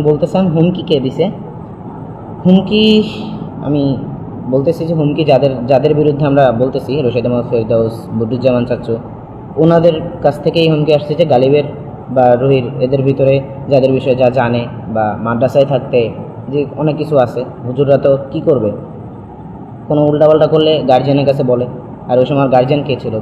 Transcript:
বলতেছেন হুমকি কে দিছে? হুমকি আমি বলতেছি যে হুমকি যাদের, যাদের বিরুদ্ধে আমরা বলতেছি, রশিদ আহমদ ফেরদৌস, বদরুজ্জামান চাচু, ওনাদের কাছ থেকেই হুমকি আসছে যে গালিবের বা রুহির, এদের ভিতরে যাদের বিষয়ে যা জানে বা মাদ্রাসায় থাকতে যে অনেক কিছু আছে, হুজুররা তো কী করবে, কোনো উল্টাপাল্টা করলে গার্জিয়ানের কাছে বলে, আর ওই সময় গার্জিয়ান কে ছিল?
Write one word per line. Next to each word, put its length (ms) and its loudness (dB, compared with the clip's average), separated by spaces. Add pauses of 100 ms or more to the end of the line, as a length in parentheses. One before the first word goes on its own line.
বলতেছেন 360 2 (100)
হুমকি 360 2
কে 160 2
দিছে? 200 -2 (1160)
হুমকি 400 4 (840)
আমি 160 0 (680)
বলতেছি 360 0
যে 100 0
হুমকি 320 0
যাদের, 200 4 (200)
যাদের 280 4
বিরুদ্ধে 320 2
আমরা 120 4 (180)
বলতেছি, 400 -2
রশিদ 260 0
আহমদ 220 -2
ফেরদৌস, 460 0 (200)
বদরুজ্জামান 540 0
চাচু, 240 -4 (680)
ওনাদের 320 4 (260)
কাছ 140 2 (100)
থেকেই 240 2
হুমকি 280 2
আসছে 220 -2
যে 140 4
গালিবের 320 4 (500)
বা 100 4 (160)
রুহির, 240 2 (200)
এদের 220 0
ভিতরে 280 2 (340)
যাদের 220 4
বিষয়ে 300 0
যা 80 4
জানে 320 0 (320)
বা 120 0 (180)
মাদ্রাসায় 480 0
থাকতে 280 0 (500)
যে 100 -2 (220)
অনেক 160 -2
কিছু 180 -4 (100)
আছে, 160 -6 (220)
হুজুররা 420 2
তো 60 6 (180)
কী 120 -4
করবে, 280 2 (1160)
কোনো 240 0
উল্টাপাল্টা 440 4
করলে 180 4 (180)
গার্জিয়ানের 400 2
কাছে 220 0
বলে, 140 0 (440)
আর 100 2
ওই 100 4
সময় 260 2
গার্জিয়ান 320 2
কে 60 -2 (100)
ছিল? 180 -6